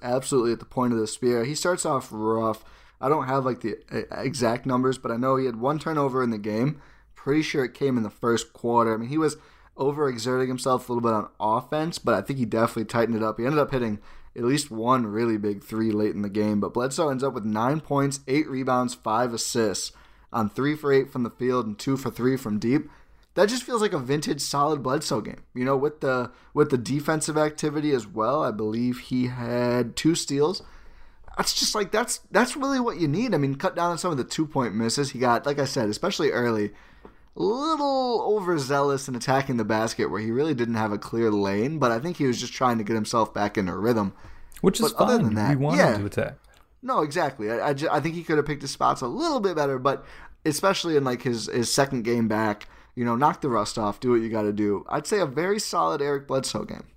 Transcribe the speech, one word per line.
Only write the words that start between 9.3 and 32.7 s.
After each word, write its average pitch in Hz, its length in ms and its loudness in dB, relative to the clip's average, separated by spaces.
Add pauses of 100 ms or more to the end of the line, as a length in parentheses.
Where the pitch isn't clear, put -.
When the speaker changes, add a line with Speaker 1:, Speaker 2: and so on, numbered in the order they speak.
Speaker 1:
overexerting 131 720 0
himself 127 380 0
a 123 60 -4
little 117 160 2
bit 113 60 4
on 104 160 -2 (100)
offense, 127 580 -2
but 120 140 0
I 104 80 2
think 135 180 -4
he 123 60 0
definitely 113 400 0
tightened 117 320 0
it 107 60 0
up. 107 160 -2
He 117 80 -2
ended 151 120 2
up 139 120 2
hitting 120 300 -2 (360)
at 120 80 -4
least 139 260 0
one 117 360 2
really 110 320 0
big 101 260 -4
three 110 260 0
late 107 240 2
in 98 60 -4
the 104 80 -2
game, 104 320 2
but 90 140 -2
Bledsoe 139 340 0
ends 135 160 0
up 135 80 0
with 113 140 -6
nine 120 340 0
points, 139 480 0
eight 151 220 2
rebounds, 127 440 0
five 117 380 0
assists 110 600 -2 (380)
on 110 200 0
three 147 260 0
for 147 160 0
eight 135 180 4
from 127 120 -4
the 110 80 -2
field 127 360 0
and 104 120 -8
two 135 180 0
for 131 140 -4
three 127 260 0
from 107 220 -4
deep, 127 320 0 (440)
that 196 140 6
just 247 140 -4
feels 240 180 -2
like 202 120 2
a 160 60 -2
vintage 143 420 -2
solid 147 420 0
Bledsoe 131 380 -2
game, - 240 -12 (100)
you 123 100 -2
know, 135 120 2
with 143 240 0
the, 127 300 -2 (220)
with 147 180 2
the 127 80 4
defensive 151 580 -2
activity 151 560 0
as 117 140 0
well. 110 360 0
I 131 80 0
believe 113 480 -2
he 123 300 -2
had 123 680 0
two 160 200 2
steals. 151 480 0 (760)
That's - 180 -2
just, - 200 0
like, 208 180 -2
that's, 233 260 0 (120)
that's 247 260 2
really 269 240 0